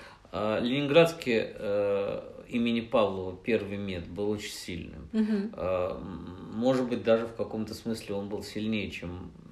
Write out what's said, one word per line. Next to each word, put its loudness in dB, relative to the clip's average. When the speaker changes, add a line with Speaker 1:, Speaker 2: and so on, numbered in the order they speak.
Speaker 1:
А, 2
Ленинградский, 6
э, 0
имени 2
Павлова 0
первый 0
мед -6
был -2
очень -4
сильным. -10
Speaker 2:
Мгм. 2
Speaker 1:
А, 0
м, -10
может 4
быть, -2
даже 6
в -12
каком-то -4
смысле -4
он -4
был -4
сильнее, -2
чем -8